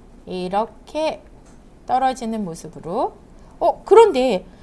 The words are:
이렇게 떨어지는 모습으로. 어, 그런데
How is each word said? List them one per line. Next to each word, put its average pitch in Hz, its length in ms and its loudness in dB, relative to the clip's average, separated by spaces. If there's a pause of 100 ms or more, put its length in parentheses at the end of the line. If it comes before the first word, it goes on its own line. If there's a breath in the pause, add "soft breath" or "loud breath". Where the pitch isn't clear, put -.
(260)
이렇게 202 960 -6 (640)
떨어지는 247 580 -4
모습으로. 165 680 -8 (460 soft breath)
어, - 240 -2
그런데 269 600 6 (180 loud breath)